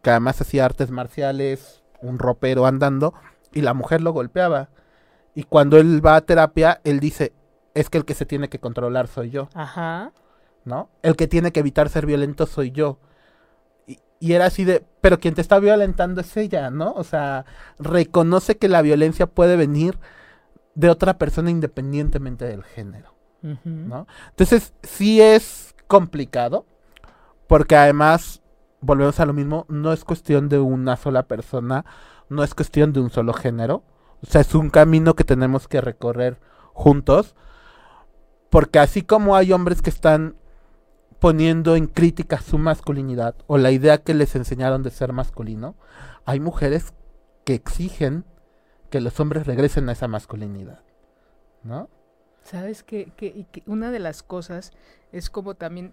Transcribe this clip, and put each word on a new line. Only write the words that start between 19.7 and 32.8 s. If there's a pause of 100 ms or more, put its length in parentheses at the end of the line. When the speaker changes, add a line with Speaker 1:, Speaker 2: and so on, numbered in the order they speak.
Speaker 1:
de
otra
persona
independientemente
del
género, (280)
Speaker 2:
Ujú.
Speaker 1:
¿no? (240)
Entonces,
sí
es (120)
complicado, (800)
porque
además, (380)
volvemos
a
lo
mismo,
no
es
cuestión
de
una
sola
persona, (440)
no
es
cuestión